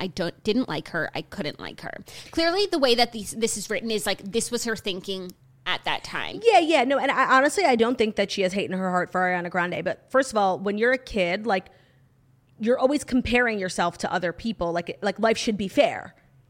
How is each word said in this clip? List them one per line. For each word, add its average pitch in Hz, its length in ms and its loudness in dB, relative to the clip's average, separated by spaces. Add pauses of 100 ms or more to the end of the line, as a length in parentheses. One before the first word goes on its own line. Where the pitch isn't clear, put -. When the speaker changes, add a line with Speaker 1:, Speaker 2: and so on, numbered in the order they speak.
Speaker 1:
I 190 80 -4
don't, - 340 -6
didn't 220 260 0
like 156 200 -6
her. 156 260 -4
I 151 80 -6
couldn't - 380 -10
like - 220 -12
her." - 120 -12 (380)
Clearly, 339 340 2
the 349 120 0
way 254 160 6
that 240 180 2
these, 208 200 -8
this 226 240 -2
is 208 140 -8
written 226 200 -2
is, 214 140 -2
like, 196 280 -4
this 226 180 -2
was 233 140 -4
her 226 100 -2
thinking 190 560 -6 (360)
at 175 180 -4
that - 200 -2
time. 139 400 -8
Speaker 2:
Yeah, 427 160 8
yeah. 311 240 4
No, 269 140 2
and 269 120 0
I, 262 260 4
honestly, 294 280 4
I 269 120 6
don't 233 220 2
think 220 180 0
that 196 140 0
she 196 120 -2
has 185 100 0
hate 180 180 -2
in 185 80 -4
her 185 120 -2
heart 180 200 0
for 185 100 0
Ariana 180 300 0
Grande. 175 340 -2
But - 260 -6
first 269 220 2
of 214 60 0
all, 190 200 2
when 202 200 -2
you're 233 140 2
a 254 60 0
kid, 202 480 -2
like, 190 200 0 (920)
you're 240 200 2
always 269 260 2
comparing 240 540 0
yourself 180 400 -2
to - 140 -4
other 180 200 -2
people. 180 400 -4
Like, 175 300 -6
like, 196 160 -2
life 220 180 2
should 220 220 -2
be 196 100 -4
fair. 160 460 2 (360)